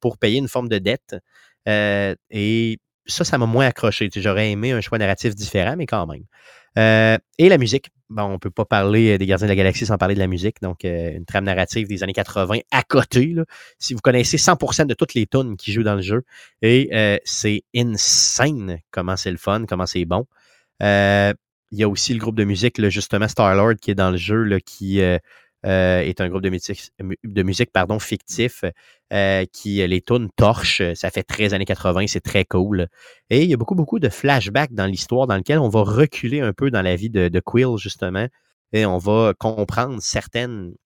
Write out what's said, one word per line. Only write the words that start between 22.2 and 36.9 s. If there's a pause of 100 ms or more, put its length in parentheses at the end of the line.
groupe
de
musique,
là,
justement,
Star-Lord,
qui
est
dans
le
jeu,
là,
qui,
euh, (460)
euh,
est
un
groupe
de
musique, (100)
mu-,
de
musique,
pardon,
fictif, (500)
euh,
qui,
euh,
les
tunes
torchent. (120)
Ça
fait
très
années
quatre-vingts,
c'est
très
cool. (420)
Et
il
y
a
beaucoup,
beaucoup
de
flashbacks
dans
l'histoire
dans
lequel
on
va
reculer
un
peu
dans
la